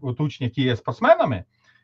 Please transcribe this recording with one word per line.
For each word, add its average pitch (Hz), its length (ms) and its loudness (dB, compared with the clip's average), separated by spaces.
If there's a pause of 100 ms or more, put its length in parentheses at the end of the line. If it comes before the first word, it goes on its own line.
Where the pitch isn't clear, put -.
от 127 180 -6
учні, 147 260 -4
які 131 160 -4
є 123 140 0
спортсменами, 220 680 2 (400)